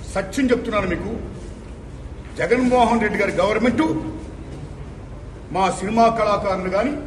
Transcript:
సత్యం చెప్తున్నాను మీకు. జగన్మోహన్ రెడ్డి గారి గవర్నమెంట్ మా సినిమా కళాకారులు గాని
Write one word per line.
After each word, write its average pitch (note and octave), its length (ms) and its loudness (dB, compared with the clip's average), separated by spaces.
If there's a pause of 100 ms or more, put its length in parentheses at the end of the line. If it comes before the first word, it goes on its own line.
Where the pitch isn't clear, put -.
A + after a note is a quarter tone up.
(160)
సత్యం A#3+ 360 0
చెప్తున్నాను G#3+ 360 2
మీకు. F3+ 280 -2 (1200)
జగన్మోహన్ A#3 640 4
రెడ్డి G3 180 0
గారి G3 120 2
గవర్నమెంట్ G#3+ 500 2 (1700)
మా F#3 180 4
సినిమా A3+ 360 4
కళాకారులు G3+ 640 2
గాని A3 220 2 (160)